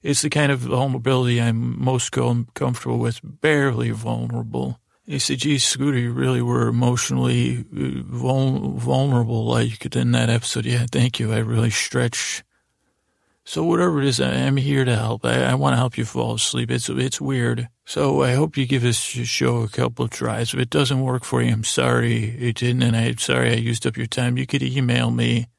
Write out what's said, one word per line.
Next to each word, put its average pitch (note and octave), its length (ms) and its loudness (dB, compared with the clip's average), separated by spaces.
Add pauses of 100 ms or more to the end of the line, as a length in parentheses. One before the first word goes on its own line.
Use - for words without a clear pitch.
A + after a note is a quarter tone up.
It's D3 180 0
the D3+ 80 -2
kind C#3+ 220 2
of C3 80 0
vulnerability B2 800 0
I'm A#2+ 420 -2
most B2+ 280 -2
com-, A#2+ 420 0
comfortable B2 460 -4
with, A#2 240 -4
barely C#3 640 0
vulnerable. A#2 880 -4 (260)
They C#3+ 120 -6
say, C3+ 180 -2
"Gee, C#3 220 0
Scooter, C3+ 400 0
you A#2+ 160 -2
really B2+ 280 0
were A#2+ 260 2
emotionally, B2 1000 2 (100)
uh, C3 300 -4
vul-, C3 720 0
vulnerable, A#2+ 680 2
like, A#2 400 0 (120)
in A#2+ 160 2
that A#2+ 180 2
episode." A#2 360 -2
Yeah, A#2+ 240 0
thank B2 300 0
you. A2 140 -2
I A2 60 0
really A2+ 320 2
stretched. - 720 -2 (1000)
So D#3+ 200 -4
whatever E3+ 360 2
it C#3 80 2
is, B2+ 140 2
I, C3 100 2
I'm C3 240 2
here C3+ 300 2
to B2 100 4
help. A2+ 300 -2
I, B2 180 4
I B2+ 120 2
wanna C3+ 220 2
help B2 200 0
you A#2+ 80 -2
fall A#2 300 -2
asleep. A#2+ 360 -2
It's, B2+ 180 -2
it's C3 300 -2
weird. A#2+ 480 -2 (180)
So C#3+ 360 0
I B2+ 140 4
hope D#3 200 0
you C3+ 120 0
give B2 160 2
this A#2+ 160 2
sh-, A#2+ 280 -6
show A#2+ 360 0
a A2 40 -4
couple B2 380 -2
of A2+ 60 -6
tries. A#2 420 -4
If B2+ 60 -4
it B2 100 -2
doesn't C3+ 320 2
work B2+ 240 -2
for B2 160 0
you, A#2+ 100 2
I'm A2 140 0
sorry A#2 600 2
it A#2+ 320 -4
didn't, B2 260 0
and A2+ 120 2
I'm A#2 220 0
sorry B2 320 2
I A#2+ 60 4
used A#2 320 -2
up A#2+ 100 -4
your A#2+ 80 -4
time. B2 320 -2
You C3 80 -4
could C#3 160 -2
email B2 480 0
me A#2+ 380 0 (120)